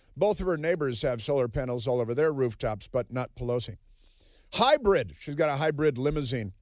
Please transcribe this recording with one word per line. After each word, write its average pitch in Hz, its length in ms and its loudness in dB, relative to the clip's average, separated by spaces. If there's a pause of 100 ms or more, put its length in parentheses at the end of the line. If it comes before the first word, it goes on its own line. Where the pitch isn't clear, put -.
(160)
Both 202 240 0
of 190 60 -4
her 180 120 0
neighbors 151 440 -2
have 123 200 -2
solar 131 280 0
panels 123 380 -4
all 123 120 0
over 117 140 -2
their 156 180 2
rooftops, 120 560 -4
but 123 240 -4
not 127 240 -6
Pelosi. 120 420 -6 (760)
Hybrid. 202 640 4
She's 147 160 -8
got 156 140 2
a 139 80 -2
hybrid 151 400 2
limousine. 131 640 -2